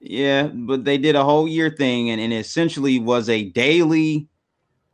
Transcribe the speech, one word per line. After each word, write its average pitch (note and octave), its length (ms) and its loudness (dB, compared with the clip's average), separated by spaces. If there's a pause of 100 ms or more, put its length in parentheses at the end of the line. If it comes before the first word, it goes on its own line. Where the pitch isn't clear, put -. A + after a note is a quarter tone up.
yeah, C#3 460 0
but B2 380 -6
they C#3+ 140 0
did C#3+ 180 2
a C#3 80 4
whole D3+ 240 2
year D#3+ 200 0
thing, B2 420 -2
and, A2+ 100 -4
and A2+ 120 -2
essentially C#3 680 -2
was A#2 280 0
a A2 220 -2
daily, D#3 800 2 (640)